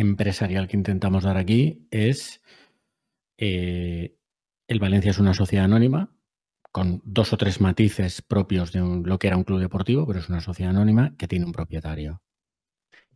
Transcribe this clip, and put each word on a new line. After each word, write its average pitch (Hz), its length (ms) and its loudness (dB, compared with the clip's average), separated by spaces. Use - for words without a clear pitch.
empresarial 101 680 0
que 104 80 -4
intentamos 95 480 0
dar 95 140 0
aquí 117 520 0
es, 113 520 -2
eh, 90 800 -4
el 117 100 -2
Valencia 98 320 2
es 95 80 0
una 98 140 6
sociedad 95 320 2
anónima, 123 500 2
con 92 340 -2
dos 104 280 0
o 110 60 -2
tres 98 240 0
matices 95 580 0
propios 92 520 -2
de 92 100 -2
un, 180 240 -2
lo 190 120 0
que 202 100 0
era 185 100 2
un 185 60 0
club 190 140 -2
deportivo, 95 480 0
pero 98 120 -4
es 85 100 -10
una 87 140 -4
sociedad 90 280 -4
anónima 107 460 2
que - 120 -8
tiene 87 180 -2
un 87 60 -8
propietario. 80 720 -8